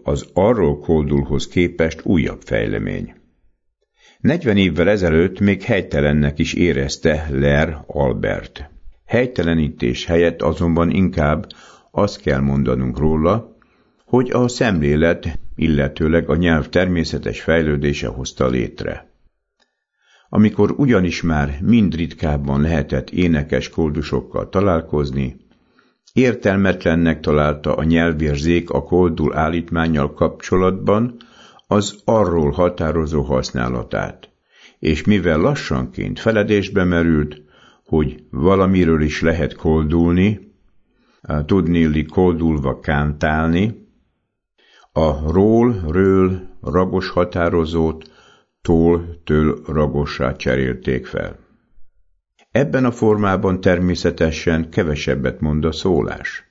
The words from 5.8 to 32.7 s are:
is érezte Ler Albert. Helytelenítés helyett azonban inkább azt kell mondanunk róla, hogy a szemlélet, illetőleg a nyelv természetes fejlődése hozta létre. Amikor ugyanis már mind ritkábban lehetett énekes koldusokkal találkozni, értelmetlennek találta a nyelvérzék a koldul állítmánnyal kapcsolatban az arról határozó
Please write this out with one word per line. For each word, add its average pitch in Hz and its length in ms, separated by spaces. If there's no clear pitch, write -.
is 80 160
érezte 76 760
Ler 71 560
Albert. 50 840
Helytelenítés 82 1000
helyett 85 380
azonban 85 480
inkább 80 560
azt 101 300
kell 69 200
mondanunk 64 580
róla, 78 580
hogy 123 260
a 123 180
szemlélet, 82 920
illetőleg 80 720
a 76 80
nyelv 82 320
természetes 85 720
fejlődése 73 640
hozta 65 420
létre. 52 580
Amikor 104 460
ugyanis 95 460
már 73 400
mind 101 320
ritkábban 73 680
lehetett 73 500
énekes 73 580
koldusokkal 76 800
találkozni, 73 880
értelmetlennek 92 1080
találta 76 540
a 76 100
nyelvérzék 82 840
a - 120
koldul 82 540
állítmánnyal 82 760
kapcsolatban 95 1040
az - 380
arról 87 460
határozó 80 720